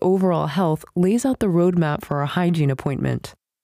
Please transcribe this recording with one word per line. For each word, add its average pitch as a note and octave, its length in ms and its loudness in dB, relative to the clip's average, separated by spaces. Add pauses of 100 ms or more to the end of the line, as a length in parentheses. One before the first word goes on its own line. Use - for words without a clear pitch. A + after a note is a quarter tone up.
overall F#3 460 2
health D#3 360 -2 (120)
lays F#3+ 280 2
out C4 160 0
the A3+ 60 0
roadmap F3 580 2
for C#3+ 200 -4
a - 20 0
hygiene E3 460 0
appointment. C3 640 -4 (280)